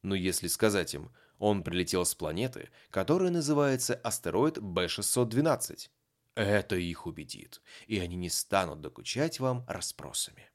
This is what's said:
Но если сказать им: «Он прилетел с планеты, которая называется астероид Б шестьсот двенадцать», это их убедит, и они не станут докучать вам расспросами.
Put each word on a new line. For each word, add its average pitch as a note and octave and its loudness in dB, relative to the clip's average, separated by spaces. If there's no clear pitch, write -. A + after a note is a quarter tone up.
Но G2 0
если F2+ 0
сказать G2+ 2
им: D2 -10
«Он G2+ 2
прилетел F2+ 0
с - -2
планеты, F2+ -4
которая F3 2
называется C#3+ 2
астероид A#2 0
Б F2+ -2
шестьсот A#2+ 0
двенадцать», C3+ 0
это G2+ 2
их F2 -2
убедит, - -12
и A2 -2
они F2+ -4
не F2+ -4
станут E2+ 0
докучать C#3 -4
вам B2+ -2
расспросами. - -8